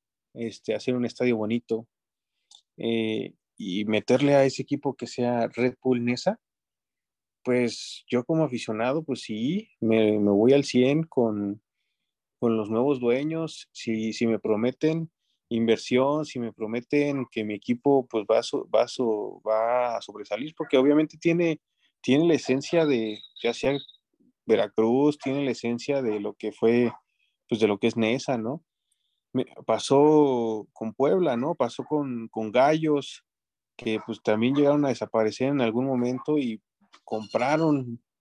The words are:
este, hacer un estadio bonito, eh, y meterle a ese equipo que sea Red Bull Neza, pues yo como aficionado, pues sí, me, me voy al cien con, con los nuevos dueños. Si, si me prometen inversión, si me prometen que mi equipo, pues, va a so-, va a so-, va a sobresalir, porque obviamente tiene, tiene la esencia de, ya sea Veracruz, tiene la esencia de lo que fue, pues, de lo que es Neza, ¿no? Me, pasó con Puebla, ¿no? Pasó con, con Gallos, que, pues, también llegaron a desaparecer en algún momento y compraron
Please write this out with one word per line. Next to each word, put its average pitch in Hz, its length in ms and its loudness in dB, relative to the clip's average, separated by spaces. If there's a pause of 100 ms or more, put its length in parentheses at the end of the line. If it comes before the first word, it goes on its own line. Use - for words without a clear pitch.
(320)
este, 113 420 -6
hacer 127 220 -2
un 123 80 -2
estadio 120 320 0
bonito, 113 500 -4 (920)
eh, 110 560 -2 (240)
y 101 260 -4
meterle 127 520 2
a 135 100 6
ese - 160 -4
equipo 139 320 -6
que 120 120 -10
sea 120 420 -2
Red 123 340 -2
Bull 123 200 0
Neza, 123 360 -2 (1040)
pues 123 680 -2
yo 123 160 0
como 160 200 0
aficionado, 123 600 -4
pues 127 180 -6
sí, 135 460 -4 (120)
me, 110 380 4
me 101 120 2
voy 110 220 6
al 139 120 4
cien 139 400 2
con, 107 580 -2 (800)
con 117 160 2
los 107 140 -4
nuevos 127 280 0
dueños. 151 720 -4
Si, 110 420 -6
si 117 140 -2
me 110 140 0
prometen 131 720 -2 (360)
inversión, 123 760 0
si 135 160 -10
me 113 120 -8
prometen 127 800 -2
que 110 140 -4
mi 107 100 -6
equipo, 127 540 0
pues, 110 200 -2
va 117 120 4
a - 20 -2
so-, - 260 -6
va 110 140 4
a 120 60 0
so-, 104 580 -4
va 117 500 0
a - 60 -8
sobresalir, 104 540 -10
porque - 200 -2
obviamente 147 420 2
tiene, 170 420 0 (400)
tiene 147 260 2
la 165 80 4
esencia 143 500 0
de, 113 360 -2 (200)
ya 117 140 -2
sea 139 240 -2 (640)
Veracruz, 120 760 2
tiene 139 260 -4
la 131 80 -2
esencia 120 500 -4
de 107 160 -2
lo 104 160 -6
que - 160 -8
fue, 120 420 2 (560)
pues, 110 120 0
de 107 80 4
lo 101 100 0
que - 80 0
es 113 100 0
Neza, 120 420 -2
¿no? 117 260 -8 (680)
Me, 127 140 -2 (200)
pasó 131 1080 2
con 113 220 -10
Puebla, 151 420 0
¿no? 143 180 -2
Pasó 123 300 -4
con, 131 420 -4
con 110 240 -6
Gallos, 147 760 0 (520)
que, 110 280 -4
pues, 113 160 -10
también 113 360 2
llegaron 147 280 4
a 139 40 0
desaparecer 113 640 0
en 143 100 0
algún 117 260 0
momento 127 520 -2
y 117 220 -4 (440)
compraron 123 1000 -2 (180)